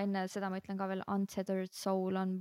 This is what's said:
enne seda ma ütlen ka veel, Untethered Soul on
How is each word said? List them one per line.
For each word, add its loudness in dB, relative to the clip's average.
enne 2
seda -2
ma -2
ütlen -6
ka 0
veel, 0
Untethered 0
Soul 2
on 2